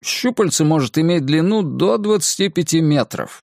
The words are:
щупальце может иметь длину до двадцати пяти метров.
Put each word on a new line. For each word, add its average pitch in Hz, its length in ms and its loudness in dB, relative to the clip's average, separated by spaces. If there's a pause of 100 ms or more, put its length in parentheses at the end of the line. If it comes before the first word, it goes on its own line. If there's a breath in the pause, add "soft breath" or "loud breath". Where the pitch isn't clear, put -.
щупальце 208 600 -2
может 151 340 0
иметь 165 280 2
длину 170 360 2
до 165 360 0
двадцати 202 500 0
пяти 165 320 0
метров. 147 720 -2